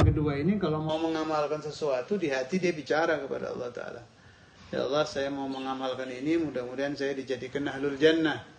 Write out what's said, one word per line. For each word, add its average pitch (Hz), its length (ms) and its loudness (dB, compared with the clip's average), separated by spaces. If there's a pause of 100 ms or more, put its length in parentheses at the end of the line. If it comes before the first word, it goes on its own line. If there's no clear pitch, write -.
kedua 147 320 4
ini 175 160 4
kalau 156 240 0
mau 156 160 0
mengamalkan 156 640 0
sesuatu 147 560 -2
di 170 160 0
hati 135 320 0
dia 175 80 2
bicara 160 480 2
kepada 127 320 -6
Allah 123 240 -6
Ta'ala. - 280 -10 (680)
"Ya 127 160 0
Allah, 143 240 4
saya 139 160 -2
mau 139 240 -4
mengamalkan 131 560 -4
ini, 139 320 0
mudah-mudahan 135 560 -2
saya 139 240 -2
dijadikan 127 480 -4
ahlul 135 320 -2
jannah. 160 480 4 (120)